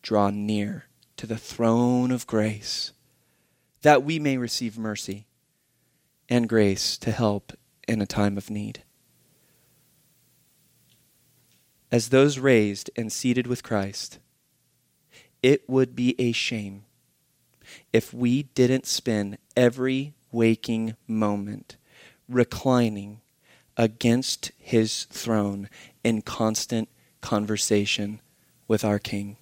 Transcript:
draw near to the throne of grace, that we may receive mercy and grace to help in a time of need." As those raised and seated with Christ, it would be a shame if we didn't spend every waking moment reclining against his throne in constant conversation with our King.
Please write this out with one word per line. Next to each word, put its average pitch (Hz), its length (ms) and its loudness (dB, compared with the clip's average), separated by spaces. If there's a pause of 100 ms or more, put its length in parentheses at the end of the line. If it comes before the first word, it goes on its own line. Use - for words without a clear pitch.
draw 104 300 2
near 104 560 -4 (300)
to - 100 -14
the 110 120 -8
throne 123 720 2
of 127 160 -2
grace, 107 680 -2 (880)
that 147 200 8
we 160 160 -2
may 143 200 0
receive 117 400 -6
mercy 107 480 -8 (1000)
and 120 200 2
grace 104 500 2
to - 120 -4
help 107 420 -2 (360)
in 110 120 0
a 101 60 -2
time 101 300 0
of 98 140 -10
need." 104 320 -8 (3000)
As 117 180 2
those 135 300 6
raised 110 580 2
and 110 160 -6
seated 123 340 0
with 123 160 -4
Christ, - 560 -6 (1200)
it 139 260 4
would 127 280 0
be 123 240 0
a 120 120 2
shame 104 520 -6 (1080)
if - 200 2
we 123 300 0
didn't 131 440 2
spend 104 520 -4 (180)
every 131 580 2 (160)
waking 113 680 0 (100)
moment 104 680 -4 (520)
reclining 117 920 0 (560)
against 117 840 0
his - 460 0
throne 101 640 -4 (360)
in 110 180 0
constant 110 680 -4 (320)
conversation 104 1000 -2 (480)
with 110 160 0
our 104 140 2
King. 101 440 -8